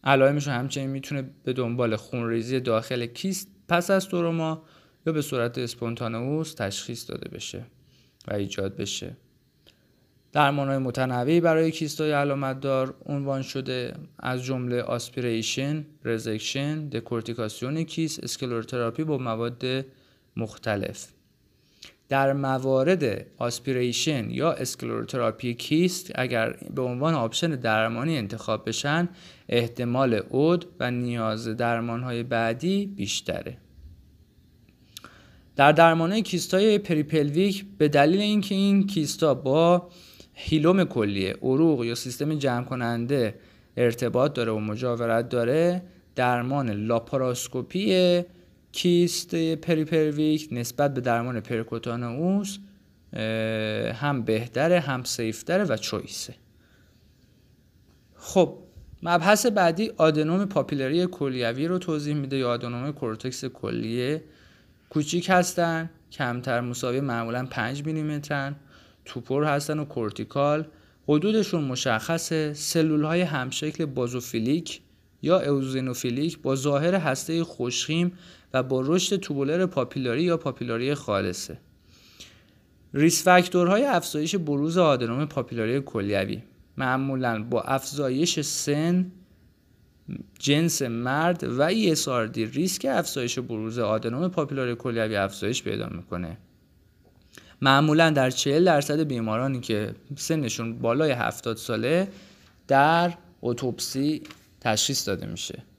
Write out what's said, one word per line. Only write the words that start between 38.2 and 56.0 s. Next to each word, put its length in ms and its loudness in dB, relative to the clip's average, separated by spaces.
اینکه 340 2
این 320 4
کیستا 460 0
با 560 4
هیلوم 500 4
کلیه، 580 0
عروق 440 4
یا 100 -2
سیستم 400 -4
جمع 280 0
کننده 760 -2
ارتباط 560 2
داره 180 -2
و 80 0
مجاورت 720 -2
داره، 540 2
درمان 540 2
لاپاراسکوپی 1500 0
کیست 640 2
پریپلویک 1160 0
نسبت 420 0
به 80 -2
درمان 380 0
پرکوتانئوس، 1160 -2
اه، 80 -6
هم 320 -2
بهتره، 560 2
هم 240 -4
سیفتره 600 -2
و 140 0
چویسه. 580 -8